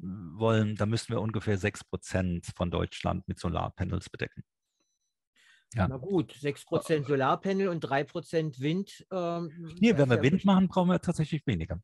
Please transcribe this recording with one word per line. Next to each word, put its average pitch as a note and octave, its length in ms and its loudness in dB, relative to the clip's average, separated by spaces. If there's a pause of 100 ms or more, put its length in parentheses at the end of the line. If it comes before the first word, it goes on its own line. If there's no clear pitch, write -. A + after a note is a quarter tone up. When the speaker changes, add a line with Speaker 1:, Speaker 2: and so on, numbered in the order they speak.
(360)
Speaker 1:
wollen, A2 400 2
dann G#2 140 0
müssten A2+ 240 -2
wir G#2+ 80 0
ungefähr G#2+ 360 -2
sechs G2 280 -2
Prozent F#2 720 -4
von F2 140 -2
Deutschland F2 580 -2
mit F2 120 -8
Solarpanels F2+ 680 -4
bedecken. - 340 -10 (1300)
Ja. A#2+ 160 2
Speaker 2:
Na C3 80 -4
gut, E3+ 340 -2
sechs C#3 320 -6
Prozent D#3 420 0
Solarpanel E3 640 2
und E3+ 140 -2
drei C#3 240 0
Prozent D#3 560 -4
Wind, E3+ 500 -2
ähm, E3+ 400 -4 (260)
Speaker 1:
Nee, A3 140 6
Speaker 2:
das D3+ 80 4
Speaker 1:
wenn C3+ 100 4
wir A#2+ 80 6
Speaker 2:
ja - 40 0
Speaker 1:
Wind D#3+ 140 6
Speaker 2:
bestimmt F#3 100 -2
Speaker 1:
machen, F#3+ 240 6
brauchen F3+ 200 4
wir F3+ 120 2
tatsächlich D#3+ 440 -2
weniger. E2+ 380 -2